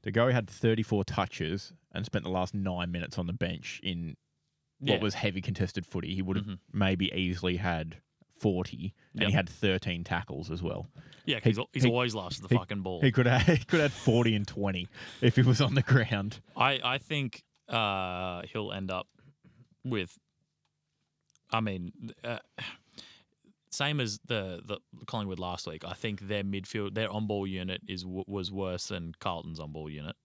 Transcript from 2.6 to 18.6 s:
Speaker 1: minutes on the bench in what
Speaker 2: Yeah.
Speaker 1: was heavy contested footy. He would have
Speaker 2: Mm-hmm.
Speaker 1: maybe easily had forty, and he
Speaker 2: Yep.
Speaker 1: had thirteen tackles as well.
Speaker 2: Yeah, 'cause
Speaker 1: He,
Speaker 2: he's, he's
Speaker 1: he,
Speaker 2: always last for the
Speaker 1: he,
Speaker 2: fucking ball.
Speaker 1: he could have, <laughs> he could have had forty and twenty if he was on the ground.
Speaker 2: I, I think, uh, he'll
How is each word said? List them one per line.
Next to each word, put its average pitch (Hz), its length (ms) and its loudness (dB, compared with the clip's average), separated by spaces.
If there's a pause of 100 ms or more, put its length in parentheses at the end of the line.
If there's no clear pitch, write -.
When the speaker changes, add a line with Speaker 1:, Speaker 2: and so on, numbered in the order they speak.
Speaker 1:
minutes 87 260 -6
on 87 80 -2
the 87 60 -2
bench 87 500 -6
in 85 340 -6 (640)
what 120 160 2
Speaker 2:
Yeah. 92 80 0
Speaker 1:
was 101 120 0
heavy 98 260 0
contested 92 440 -2
footy. 90 300 -6
He 95 80 -2
would 95 140 0
have 101 100 -2
Speaker 2:
Mm-hmm. 101 320 -8
Speaker 1:
maybe 95 340 4
easily 90 440 0
had 85 400 -2 (420)
forty, 90 560 0 (180)
and - 120 0
he 101 40 4
Speaker 2:
Yep. 104 60 4
Speaker 1:
had 92 140 6
thirteen 92 560 0
tackles 78 460 -4
as 76 120 -4
well. - 260 -4 (380)
Speaker 2:
Yeah, 120 140 -2
'cause 107 160 4
Speaker 1:
He, 117 60 -4
Speaker 2:
he's, - 100 -6
he's 127 120 2
Speaker 1:
he, 120 60 8
Speaker 2:
always 120 240 2
last 90 220 -6
for - 60 -10
the 98 120 2
Speaker 1:
he, - 20 6
Speaker 2:
fucking 101 260 0
ball. 92 200 -2
Speaker 1:
he 131 100 6
could 123 140 4
have, 127 160 6
<laughs> 165 160 6
he - 60 -2
could 165 160 4
have 143 120 4
had - 0 -
forty 117 420 6
and 104 120 0
twenty 95 420 -2 (320)
if 123 160 6
he 131 60 8
was 123 180 8
on 135 140 4
the 139 80 4
ground. 110 580 2 (160)
Speaker 2:
I, 131 260 2
I 127 160 0
think, 139 440 -4 (260)
uh, 92 760 -2 (100)
he'll 101 200 -6